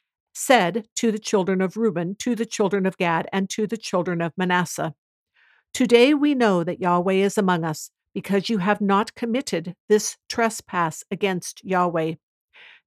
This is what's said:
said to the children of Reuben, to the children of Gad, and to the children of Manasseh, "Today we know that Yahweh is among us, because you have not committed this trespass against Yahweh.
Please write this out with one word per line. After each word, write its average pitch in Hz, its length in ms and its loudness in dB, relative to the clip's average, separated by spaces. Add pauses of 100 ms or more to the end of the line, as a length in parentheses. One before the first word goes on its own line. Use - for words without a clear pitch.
(320)
said 208 640 2
to 226 160 0
the 214 60 -4
children 190 420 0
of 190 160 -2
Reuben, 190 400 -2
to 240 180 -2
the 214 120 -4
children 196 400 -2
of 185 100 -2
Gad, 170 360 0
and 196 180 -2
to 214 160 -2
the 226 100 -6
children 175 460 -2
of 165 160 -4
Manasseh, 180 560 0 (800)
"Today 247 400 6
we 294 200 2
know 202 300 2
that 170 160 -6
Yahweh 180 340 2
is 196 220 2
among 180 280 2
us, - 260 -6 (240)
because 196 340 -2
you 226 100 0
have 202 220 2
not 202 340 0
committed 208 600 -4 (120)
this 214 280 2 (120)
trespass 190 840 -4
against 185 520 -4
Yahweh. 170 520 0 (720)